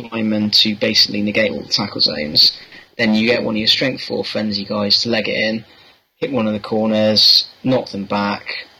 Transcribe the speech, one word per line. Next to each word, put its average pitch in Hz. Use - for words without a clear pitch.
linemen 107
to 107
basically 104
negate 107
all 73
the -
tackle -
zones. 76
Then 113
you 110
get 120
one 113
of 110
your 107
strength 135
four 117
frenzy 104
guys 104
to 117
leg 110
it 104
in, 110
hit 143
one 117
of 107
the 107
corners, 107
knock 131
them 98
back, 101